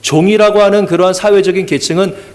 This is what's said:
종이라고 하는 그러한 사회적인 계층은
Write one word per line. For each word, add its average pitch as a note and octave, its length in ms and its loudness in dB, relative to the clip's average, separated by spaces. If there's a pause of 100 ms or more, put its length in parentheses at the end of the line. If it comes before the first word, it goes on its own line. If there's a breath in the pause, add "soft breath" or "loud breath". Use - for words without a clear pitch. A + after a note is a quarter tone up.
종이라고 G#3 640 2
하는 G3+ 240 2
그러한 F3 260 0
사회적인 F#3+ 540 0
계층은 E3 480 -2 (200 loud breath)